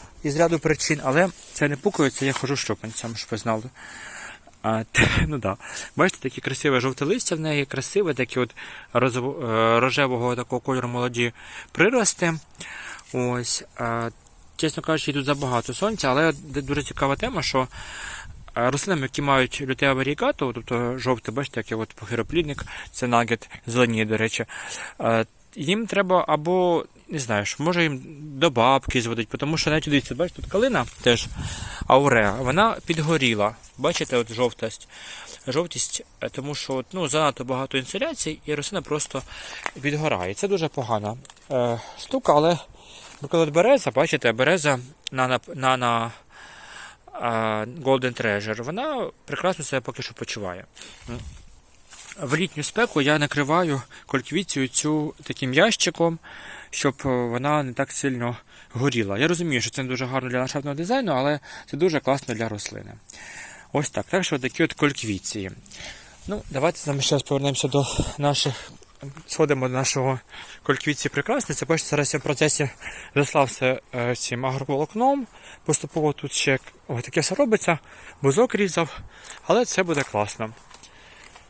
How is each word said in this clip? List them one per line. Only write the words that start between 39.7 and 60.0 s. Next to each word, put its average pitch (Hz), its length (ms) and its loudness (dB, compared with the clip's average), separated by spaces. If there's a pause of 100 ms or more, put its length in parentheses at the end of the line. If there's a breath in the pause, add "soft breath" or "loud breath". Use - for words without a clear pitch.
підгорає. 139 520 0
Це 202 140 -4
дуже 180 200 0
погана, 110 500 -2 (340)
е, 120 280 0 (200 loud breath)
штука, - 360 2
але, 156 220 4 (640 loud breath)
наприклад, 160 280 2
береза, 202 420 4
бачите, 139 400 2
береза 143 480 4 (320)
Nana, 127 280 2 (160)
Nana, 123 560 2 (1040 loud breath)
е, 120 140 -2 (540)
Golden 127 380 2
Treasure, 107 400 0
вона 220 480 -4 (160)
прекрасно 175 400 -2
себе 175 160 0
поки - 220 -10
що - 100 -10
почуває. 92 520 -8 (1600 loud breath)
В 139 140 -2
літню 156 280 -2
спеку 214 380 0
я 147 180 4
накриваю 147 640 0 (240 loud breath)
кольквіцію 139 640 -2
цю 151 460 0 (100)
таким 127 300 -4
ящиком, 170 640 2 (500 loud breath)
щоб, - 260 0 (100)
е, 139 40 0
вона 123 540 2
не 127 100 -6
так 135 180 -2
сильно 120 460 -2 (340 loud breath)
горіла. 117 460 0
Я 139 100 2
розумію, 170 340 2
що 113 100 -4
це 139 120 -2
не 127 60 -4
дуже 127 160 -4